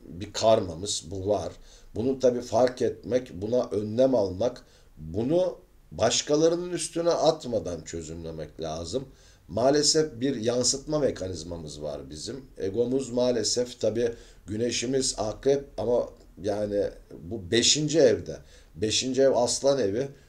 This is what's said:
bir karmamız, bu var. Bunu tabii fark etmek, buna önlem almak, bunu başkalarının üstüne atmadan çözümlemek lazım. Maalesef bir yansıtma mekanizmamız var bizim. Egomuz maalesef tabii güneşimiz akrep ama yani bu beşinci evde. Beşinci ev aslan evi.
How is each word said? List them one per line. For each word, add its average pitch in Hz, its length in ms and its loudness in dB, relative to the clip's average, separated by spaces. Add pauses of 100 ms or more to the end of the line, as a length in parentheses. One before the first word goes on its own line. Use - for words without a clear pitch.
bir 92 260 -12
karmamız, 98 800 2
bu 95 180 -6
var. 95 240 0 (420)
Bunu 127 240 -2
tabii 123 220 4
fark 123 420 2
etmek, 117 520 -2
buna 113 360 -2
önlem 110 440 2
almak, 104 480 -2 (340)
bunu 127 600 -2 (340)
başkalarının 156 760 2
üstüne 170 400 -2
atmadan 120 680 0
çözümlemek 80 800 -10
lazım. 82 440 -6 (440)
Maalesef 147 720 2
bir 131 160 0
yansıtma 123 600 0
mekanizmamız 85 840 -4
var 71 280 -8
bizim. 104 340 -10 (140)
Egomuz 120 520 0
maalesef 123 680 0
tabii 117 340 0 (320)
güneşimiz 120 720 -2
akrep 135 460 0 (140)
ama 110 300 0 (340)
yani 101 480 0 (320)
bu 87 280 -10
beşinci 147 480 4
evde. 82 380 4 (380)
Beşinci 117 480 0
ev 135 120 8
aslan 127 440 2
evi. 117 300 0 (200)